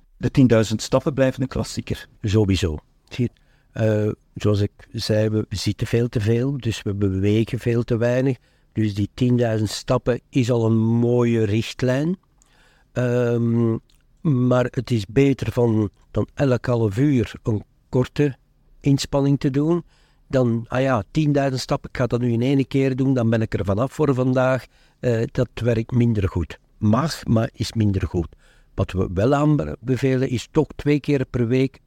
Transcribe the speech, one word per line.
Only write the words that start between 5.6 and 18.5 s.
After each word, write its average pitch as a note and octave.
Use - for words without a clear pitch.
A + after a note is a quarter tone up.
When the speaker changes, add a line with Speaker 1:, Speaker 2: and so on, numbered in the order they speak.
Speaker 2:
veel A#2+
te A#2+
veel, A#2
dus A2
we G2+
bewegen G2+
veel A#2+
te A#2
weinig. B2
Dus G#2+
die G2+
tienduizend A#2
stappen -
is B2+
al A#2
een A2+
mooie A#2
richtlijn. B2+
Ehm, A#2
maar B2
het -
is A2
beter C3
van, A2
dan G#2
elk C3
half A2+
uur C3
een A2
korte C3